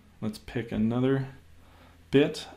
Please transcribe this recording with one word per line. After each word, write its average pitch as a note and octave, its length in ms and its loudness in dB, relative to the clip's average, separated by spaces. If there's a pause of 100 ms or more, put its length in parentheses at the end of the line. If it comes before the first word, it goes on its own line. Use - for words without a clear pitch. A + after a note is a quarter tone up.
(220)
let's G#2+ 160 -6
pick - 340 -8
another B2 560 0 (840)
bit. D3+ 340 4 (120)